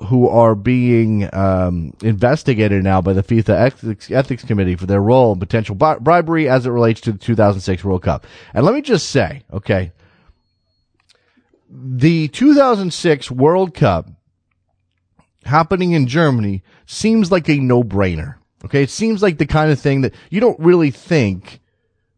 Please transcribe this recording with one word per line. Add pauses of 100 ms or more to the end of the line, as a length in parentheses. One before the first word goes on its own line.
who
are
being,
um,
investigated
now
by
the
fifa
ethics,
ethics
committee
for
their
role
in
potential
bri-,
bribery
as
it
relates
to
the
two
thousand
six
World
Cup. (280)
And
let
me
just
say,
okay, (1800)
the
two
thousand
six
World
Cup (1400)
happening
in
Germany (220)
seems
like
a
no-brainer. (300)
Okay,
it
seems
like
the
kind
of
thing
that (160)
you
don't
really
think (580)